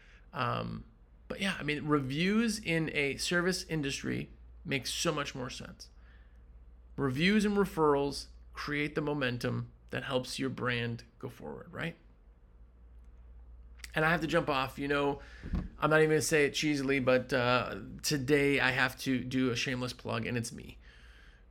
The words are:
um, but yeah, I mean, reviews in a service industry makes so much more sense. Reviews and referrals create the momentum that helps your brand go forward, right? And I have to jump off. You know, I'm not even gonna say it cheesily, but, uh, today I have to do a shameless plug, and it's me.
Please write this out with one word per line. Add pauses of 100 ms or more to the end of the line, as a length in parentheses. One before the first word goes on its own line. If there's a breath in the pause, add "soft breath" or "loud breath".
(340 soft breath)
um, (440)
but
yeah,
I
mean,
reviews
in
a
service
industry (360)
makes
so
much
more
sense. (1080 soft breath)
Reviews
and
referrals (280)
create
the
momentum (220)
that
helps
your
brand (140)
go
forward,
right? (2000)
And
I
have
to
jump
off.
You
know, (600 loud breath)
I'm
not
even
gonna
say
it
cheesily,
but,
uh, (260)
today
I
have
to
do
a
shameless
plug,
and
it's
me. (720 soft breath)